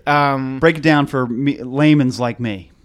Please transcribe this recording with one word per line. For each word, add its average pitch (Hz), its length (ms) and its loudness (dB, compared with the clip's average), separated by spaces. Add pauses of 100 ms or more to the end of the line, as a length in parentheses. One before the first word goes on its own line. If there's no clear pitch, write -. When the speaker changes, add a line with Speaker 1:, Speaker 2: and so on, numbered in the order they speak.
Speaker 1:
Right. 143 280 2
Speaker 2:
um, 135 260 -6
Speaker 1:
Break 156 180 2
it 151 60 -10
down 147 240 4
for 131 200 -4
me, 127 340 -4
layman's 131 580 2
like 117 200 -4
me. 104 320 -8 (140)